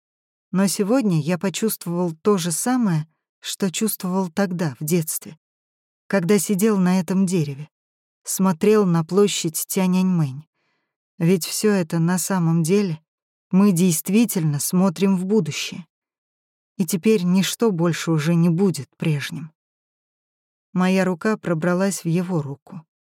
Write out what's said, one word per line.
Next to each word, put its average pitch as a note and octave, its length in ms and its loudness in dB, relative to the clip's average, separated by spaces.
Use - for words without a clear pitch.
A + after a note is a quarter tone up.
Но F#3+ 160 0
сегодня G3+ 520 0
я D#3+ 180 -2
почувствовал F3 760 -4
то G#3 240 0
же F3 140 -4
самое, F#3+ 560 0
что - 280 -4
чувствовал F#3+ 600 -4
тогда, F3 500 -2
в D#3 60 -8
детстве, D#3+ 520 -4
когда G3 320 2
сидел G#3 380 0
на F#3 240 2
этом F#3+ 240 0
дереве, D3+ 440 -4
смотрел G3+ 640 2
на E3+ 180 2
площадь F3+ 640 0
Тяньаньмэнь. F3+ 800 0
Ведь E3+ 280 2
все - 280 0
это F3 260 -2
на E3+ 180 0
самом E3+ 460 0
деле — F3+ 380 0
мы G3 220 4
действительно F3 840 2
смотрим F#3 580 2
в F3+ 80 -4
будущее. F#3 600 -2
И F#3+ 60 0
теперь G3 380 2
ничто F#3 480 2
больше E3+ 380 -2
уже D#3+ 260 2
не E3+ 140 4
будет E3 460 0
прежним». D#3 560 -6
Моя F#3 320 2
рука F#3 320 -2
пробралась F3 680 -2
в - 20 -2
его F3 340 -2
руку. C#3 440 -14